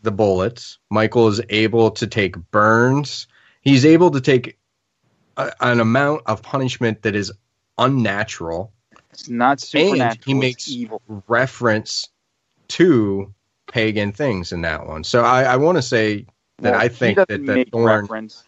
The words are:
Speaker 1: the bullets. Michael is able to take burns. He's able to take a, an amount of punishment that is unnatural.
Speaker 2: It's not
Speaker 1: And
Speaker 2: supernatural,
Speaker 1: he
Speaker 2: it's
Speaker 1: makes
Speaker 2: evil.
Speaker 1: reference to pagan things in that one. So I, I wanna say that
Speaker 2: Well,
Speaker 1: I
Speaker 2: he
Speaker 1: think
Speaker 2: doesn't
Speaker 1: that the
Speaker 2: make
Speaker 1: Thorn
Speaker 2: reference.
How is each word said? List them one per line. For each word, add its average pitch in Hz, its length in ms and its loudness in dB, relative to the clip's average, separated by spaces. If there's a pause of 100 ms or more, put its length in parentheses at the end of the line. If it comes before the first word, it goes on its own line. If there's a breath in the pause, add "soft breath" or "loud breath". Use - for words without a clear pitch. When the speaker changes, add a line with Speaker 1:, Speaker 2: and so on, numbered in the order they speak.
Speaker 1:
the 107 80 -2
bullets. 95 640 -2 (120)
Michael 110 400 2
is 104 200 -2
able 110 420 2
to 113 140 -6
take 98 300 -2 (160)
burns. 120 760 2 (340 soft breath)
He's 135 240 4
able 165 260 6
to 139 100 -2
take 131 360 0 (800)
a, 139 140 -6 (100)
an 123 180 2
amount 135 460 0
of 107 180 -4
punishment 123 600 -4
that 104 120 -2
is 98 160 -4 (460)
unnatural. 107 920 -2 (400)
Speaker 2:
It's - 180 -20
not 123 240 0
Speaker 1:
And 135 80 -6
Speaker 2:
supernatural, 139 640 0
Speaker 1:
he 135 80 -2
Speaker 2:
it's 135 60 2
Speaker 1:
makes 127 300 -4
Speaker 2:
evil. 117 320 -10 (260)
Speaker 1:
reference 117 840 -2 (600)
to 101 640 0 (340)
pagan 107 440 -2
things 101 400 -6
in 87 100 -8
that 78 240 -6
one. 78 180 -12
So 120 200 0
I, 127 200 4
I 127 120 2
wanna 156 260 2
say 107 440 -2 (340)
that 120 140 -2
Speaker 2:
Well, 98 60 0
Speaker 1:
I 110 40 2
Speaker 2:
he 120 60 2
Speaker 1:
think 127 260 -2
Speaker 2:
doesn't 190 120 2 (180)
Speaker 1:
that - 0 -
the 131 100 -2
Speaker 2:
make 127 160 -2
Speaker 1:
Thorn 113 300 2
Speaker 2:
reference. 110 460 -12